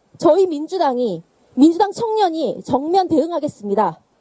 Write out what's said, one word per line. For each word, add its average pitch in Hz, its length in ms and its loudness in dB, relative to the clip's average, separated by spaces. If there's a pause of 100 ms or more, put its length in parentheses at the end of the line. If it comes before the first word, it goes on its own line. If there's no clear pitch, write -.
(180)
저희 359 280 4
민주당이, 285 760 -4 (320)
민주당 339 360 4
청년이 370 760 -2
정면 320 440 0
대응하겠습니다. 262 920 -2 (200)